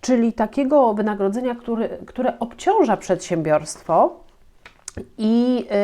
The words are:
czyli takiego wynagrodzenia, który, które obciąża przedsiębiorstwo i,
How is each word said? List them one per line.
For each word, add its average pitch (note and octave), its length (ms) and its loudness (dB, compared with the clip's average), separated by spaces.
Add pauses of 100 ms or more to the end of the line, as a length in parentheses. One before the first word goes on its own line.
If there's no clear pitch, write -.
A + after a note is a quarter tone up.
czyli A#3 320 2
takiego B3+ 640 2
wynagrodzenia, G#3+ 600 -2
który, A#3 340 -4 (180)
które - 320 -4
obciąża A#3+ 580 0
przedsiębiorstwo E3 1200 0 (1000)
i, A#3 480 2 (180)